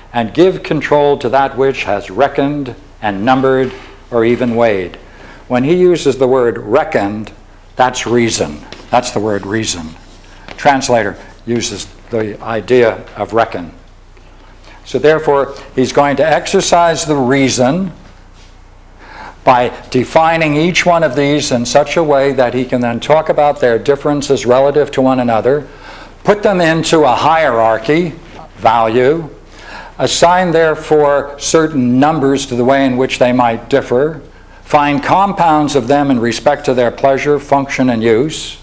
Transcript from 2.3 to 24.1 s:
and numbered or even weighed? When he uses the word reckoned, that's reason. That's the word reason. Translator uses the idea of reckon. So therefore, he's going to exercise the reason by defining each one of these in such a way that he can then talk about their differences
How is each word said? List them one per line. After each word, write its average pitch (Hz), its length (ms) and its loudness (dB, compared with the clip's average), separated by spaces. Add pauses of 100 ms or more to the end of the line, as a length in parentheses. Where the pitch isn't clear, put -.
and 104 220 -4
numbered 131 480 2 (400)
or 117 120 2
even 117 300 0
weighed? 104 400 0 (540)
When 123 160 0
he 151 100 2
uses 175 420 2
the 131 120 2
word 120 300 2
reckoned, 110 760 -2 (440)
that's 127 300 -2
reason. 107 540 -2 (280)
That's 123 220 0
the 110 100 -4
word 101 240 -4
reason. 98 460 -6 (680)
Translator 123 580 0 (300)
uses 107 420 -6 (220)
the 110 340 -6
idea 110 600 0 (120)
of 104 180 -6
reckon. 98 360 -2 (1160)
So - 120 -4
therefore, 147 560 2 (200)
he's 127 180 0
going 143 240 2
to 147 100 2
exercise 170 800 0
the 151 120 -2
reason 135 760 0 (1500)
by 123 340 2 (120)
defining 160 680 0
each 165 300 0
one 170 180 4
of 135 100 0
these 143 380 0
in 120 140 0
such 147 320 0
a 170 40 2
way 139 300 2
that 123 220 0
he 127 100 -2
can 127 160 -4
then 117 180 -2
talk 156 300 0
about 147 320 0
their 117 180 2
differences 139 680 -2